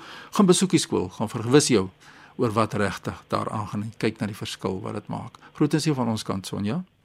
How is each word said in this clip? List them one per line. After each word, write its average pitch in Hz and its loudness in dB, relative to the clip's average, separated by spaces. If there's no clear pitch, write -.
Gaan 202 4
besoek 180 6
die 160 6
skool, 92 0
gaan 107 -6
vergewis 120 4
jou 95 4
oor 120 0
wat 110 0
regtig 101 -4
daar 107 -2
aangaan 107 -4
en 110 -8
kyk 110 -2
na 107 -2
die 104 -6
verskil 98 -6
wat 110 -8
dit 107 -10
maak. 107 -10
Groetens 151 2
hier 156 2
van 120 0
ons 110 -2
kant, - -6
Sonja. 107 -4